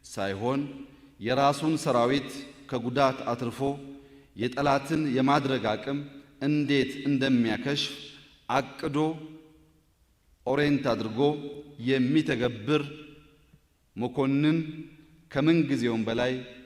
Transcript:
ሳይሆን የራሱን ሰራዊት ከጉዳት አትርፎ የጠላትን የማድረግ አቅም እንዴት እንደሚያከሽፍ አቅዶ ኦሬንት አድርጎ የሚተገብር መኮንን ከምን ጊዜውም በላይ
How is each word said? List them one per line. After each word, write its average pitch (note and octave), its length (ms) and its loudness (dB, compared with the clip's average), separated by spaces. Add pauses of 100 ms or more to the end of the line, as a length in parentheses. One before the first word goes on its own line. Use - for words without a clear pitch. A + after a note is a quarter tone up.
ሳይሆን G#2+ 560 -2 (600)
የራሱን C#3 580 2
ሰራዊት B2+ 520 2 (360)
ከጉዳት B2+ 600 0
አትርፎ A#2+ 340 -4 (760)
የጠላትን C#3 760 0
የማድረግ C3 560 2
አቅም C#3 320 -2 (440)
እንዴት C#3+ 500 2 (120)
እንደሚያከሽፍ C3 880 2 (560)
አቅዶ C#3 480 -2 (1500)
ኦሬንት C#3+ 400 2
አድርጎ A2 340 0 (640)
የሚተገብር C3 1000 2 (1120)
መኮንን C#3 600 2 (760)
ከምን D#3 320 4
ጊዜውም A#2+ 420 2
በላይ A#2+ 280 0 (340)